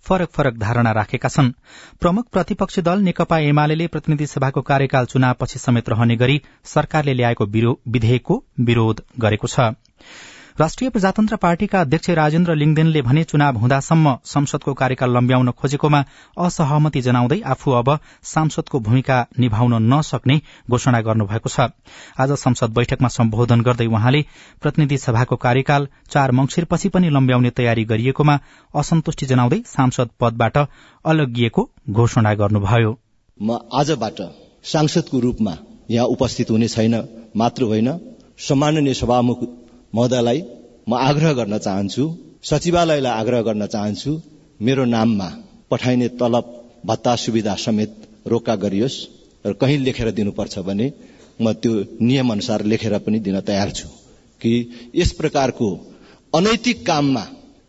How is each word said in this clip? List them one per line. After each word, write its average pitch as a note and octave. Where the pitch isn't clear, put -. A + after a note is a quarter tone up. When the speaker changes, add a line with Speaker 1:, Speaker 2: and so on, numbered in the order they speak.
Speaker 1:
फरक F3+
फरक C3+
धारणा A2+
राखेका A2
छन्। B2+
प्रमुख F#3
प्रतिपक्षी F#3+
दल F3
नेकपा F3
एमालेले D3+
प्रतिनिधि D3+
सभाको C#3
कार्यकाल C3+
चुनावपछि B2+
समेत A#2+
रहने A#2
गरी B2+
सरकारले D3
ल्याएको A#2+
विरो-, A2
विधेयकको A#2+
विरोध A#2
गरेको A2
छ। A2+
राष्ट्रिय D#3+
प्रजातन्त्र G#3+
पार्टीका F#3+
अध्यक्ष D#3
राजेन्द्र D#3+
लिङदेनले D#3
भने C3
चुनाव D3
हुँदासम्म C#3
संसदको C#3+
कार्यकाल C3
लम्ब्याउन B2
खोजेकोमा D3
असहमति D3+
जनाउँदै B2
आफू C3+
अब A#2+
सांसदको D#3
भूमिका B2+
निभाउन A#2+
नसक्ने C3+
घोषणा A#2+
गर्नुभएको A2
छ। B2
आज C3+
संसद A#2+
बैठकमा B2
सम्बोधन A#2
गर्दै A#2
उहाँले A#2
प्रतिनिधि C#3+
सभाको B2
कार्यकाल C3+
चार C3+
मङ्सिरपछि D#3+
पनि F3+
लम्ब्याउने B2+
तयारी A#2
गरिएकोमा C3
असन्तुष्टि D#3
जनाउँदै B2+
सांसद B2+
पदबाट A#2
अलगिएको C#3+
घोषणा A2
गर्नुभयो। G#2
Speaker 2:
म A2+
आजबाट B2+
सांसदको D#3
रूपमा A2
यहाँ A#2
उपस्थित A#2+
हुने A2
छैन A2+
मात्र A#2
होइन, A2
सम्माननीय D3
सभामुख B2
महोदयलाई A#2+
म A2+
आग्रह D3
गर्न G#2+
चाहन्छु, G2+
सचिवालयलाई D#3
आग्रह A2+
गर्न G#2
चाहन्छु, G#2
मेरो C3
नाममा A2
पठाइने B2
तलब A#2+
भत्ता A2+
सुविधा A2
समेत -
रोक्का A#2
गरियोस् G2+
र G2+
कहीँ C#3
लेखेर A#2+
दिनुपर्छ G2+
भने G2+
म A2
त्यो A2+
नियम B2+
अनुसार G#2
लेखेर G#2
पनि G#2+
दिन G2
तयार G2+
छु -
कि A2+
यस E3+
प्रकारको C3+
अनैतिक A3
काममा C#3+